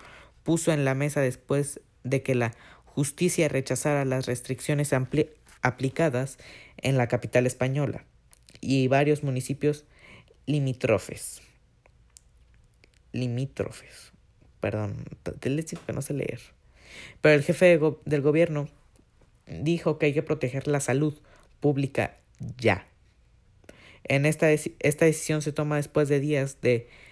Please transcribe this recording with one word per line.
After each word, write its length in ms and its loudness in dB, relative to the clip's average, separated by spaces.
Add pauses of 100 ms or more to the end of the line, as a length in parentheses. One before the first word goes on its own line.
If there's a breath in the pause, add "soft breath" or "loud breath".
(420 loud breath)
puso 300 2
en 120 2
la 100 2
mesa 260 -2
después 600 -2 (240)
de 180 -2
que 120 0
la 200 0 (300 loud breath)
justicia 640 0
rechazara 560 0
las 220 -2
restricciones 640 -2
ampli-, 380 0 (320)
aplicadas 760 -2 (380 loud breath)
en 220 0
la 100 2
capital 380 0
española 580 -2 (560)
y 280 2
varios 340 2
municipios 600 -4 (600 loud breath)
limítrofes. 960 -2 (1700)
Limítrofes. 1000 -8 (480)
Perdón, 460 -4 (160)
t-, 100 -8
t-, 160 -8
les 180 -2
digo 200 -12
que 80 -6
no 80 -4
sé 100 -8
leer. 280 -6 (800 loud breath)
Pero 140 8
el 80 6
jefe 240 4
de 120 10
go-, 260 0
del 180 0
gobierno 460 2 (800)
dijo 520 -2
que 80 2
hay 80 2
que 80 0
proteger 460 -4
la 120 0
salud 380 0 (420 soft breath)
pública 560 0 (420)
ya. 280 2 (1160 loud breath)
En 220 0
esta 200 2
deci-, 320 2
esta 260 0
decisión 380 2
se 100 -4
toma 240 -2
después 320 0
de 120 2
días 400 -2
de 280 0 (240 loud breath)